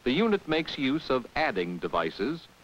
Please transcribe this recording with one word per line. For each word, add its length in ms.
the 80
unit 360
makes 300
use 320
of 160
adding 440
devices 680